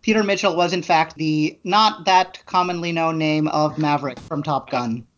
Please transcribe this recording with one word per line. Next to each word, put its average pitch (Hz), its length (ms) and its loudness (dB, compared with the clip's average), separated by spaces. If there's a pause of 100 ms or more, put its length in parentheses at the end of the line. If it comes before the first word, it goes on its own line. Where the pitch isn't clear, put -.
Peter 220 200 2
Mitchell 196 340 0
was, 175 160 2
in 185 100 -2
fact, 160 340 0
the 156 460 0
not 208 440 0
that 185 400 2
commonly 180 440 -2
known 160 280 0
name 156 300 0
of 151 280 0
Maverick 147 440 -2
from - 220 -8
Top 143 280 -4
Gun. 120 360 -4 (120)